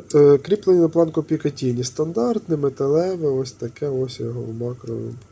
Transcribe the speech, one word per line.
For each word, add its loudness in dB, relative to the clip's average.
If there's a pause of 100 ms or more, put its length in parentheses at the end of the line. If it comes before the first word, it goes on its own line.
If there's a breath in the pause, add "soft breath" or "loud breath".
(160)
е, 8
кріплення 2
на 4
планку 0
Пікатіні. -4
Стандартне, -2
металеве, 0
ось -2
таке, -8
ось -4
я -6
його -8
в -8
макро -8
вам -8 (160)